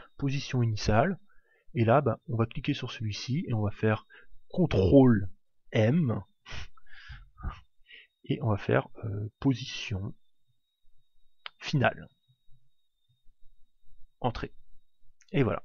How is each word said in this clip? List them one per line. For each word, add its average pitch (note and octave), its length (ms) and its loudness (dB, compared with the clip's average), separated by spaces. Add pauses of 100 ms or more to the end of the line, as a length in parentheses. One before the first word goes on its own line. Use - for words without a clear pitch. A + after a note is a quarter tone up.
(160)
Position C#3 460 -2
initiale, A#2 560 2 (560)
et A#2 100 2
là, A#2+ 160 6
bah, A#2 280 -2
on A#2+ 80 -4
va A2+ 100 2
cliquer C#3 280 -4
sur B2+ 160 -8
celui-ci, A2+ 560 -6
et B2 80 -2
on G#2+ 80 0
va G2+ 80 0
faire A2 360 0 (420)
contrôle B2+ 840 6 (420)
M, A#2 500 2 (2000)
et - 180 -2
on B2 60 0
va G2+ 100 0
faire, B2 300 0 (160)
euh, G#2 260 -6 (100)
position A2+ 760 -4 (1400)
finale. - 500 0 (2000)
Entrée. - 340 -4 (760)
Et C#3+ 100 4
voilà. G#2+ 220 2